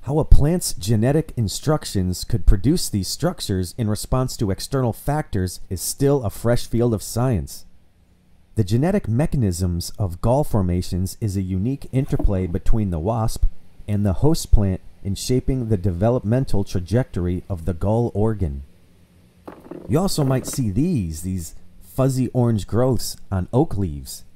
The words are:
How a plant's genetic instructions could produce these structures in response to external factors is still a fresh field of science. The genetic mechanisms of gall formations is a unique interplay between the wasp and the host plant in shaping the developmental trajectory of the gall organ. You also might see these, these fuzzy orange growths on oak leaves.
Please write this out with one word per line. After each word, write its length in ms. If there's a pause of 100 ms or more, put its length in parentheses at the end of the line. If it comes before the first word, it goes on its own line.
How 180
a 60
plant's 480
genetic 640
instructions 880
could 200
produce 440
these 180
structures 680
in 120
response 460
to 160
external 400
factors 800
is 100
still 460
a 40
fresh 380
field 260
of 80
science. 640 (920)
The 100
genetic 420
mechanisms 920
of 220
gall 240
formations 800
is 160
a 40
unique 520
interplay 540
between 420
the 100
wasp 460 (420)
and 180
the 100
host 360
plant 300 (240)
in 100
shaping 540
the 80
developmental 880
trajectory 840
of 160
the 100
gall 400
organ. 500 (1200)
You 120
also 260
might 220
see 220
these, 520
these 340 (260)
fuzzy 520
orange 340
growths 480 (160)
on 220
oak 240
leaves. 480 (100)